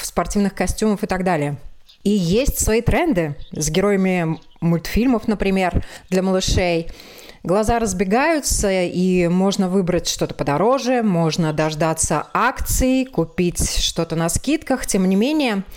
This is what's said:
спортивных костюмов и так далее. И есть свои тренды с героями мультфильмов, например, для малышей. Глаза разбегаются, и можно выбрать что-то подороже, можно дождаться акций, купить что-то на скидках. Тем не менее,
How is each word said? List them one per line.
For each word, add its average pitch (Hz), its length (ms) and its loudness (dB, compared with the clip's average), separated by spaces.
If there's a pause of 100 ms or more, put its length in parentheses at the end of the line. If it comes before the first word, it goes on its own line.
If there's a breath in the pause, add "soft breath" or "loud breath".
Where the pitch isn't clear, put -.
спортивных 196 540 -2
костюмов 202 480 -2
и 208 40 -2
так 185 180 -4
далее. 147 340 0 (460)
И 196 60 0
есть 208 480 2
свои 220 220 2
тренды 208 560 0 (160)
с 151 160 -4
героями 185 720 2 (220)
мультфильмов, 202 680 2
например, 190 560 0 (240 loud breath)
для 185 140 2
малышей. 180 680 0 (520 loud breath)
Глаза 214 360 2
разбегаются, 226 920 0
и 180 580 2
можно 185 400 2
выбрать 175 400 0
что-то - 240 -4
подороже, 233 720 0
можно 170 500 2
дождаться 156 800 0
акций, 262 720 0
купить 175 800 -2
что-то 165 320 -4
на 165 140 0
скидках. - 560 -2
Тем 190 200 2
не 190 100 2
менее, 240 480 0 (120)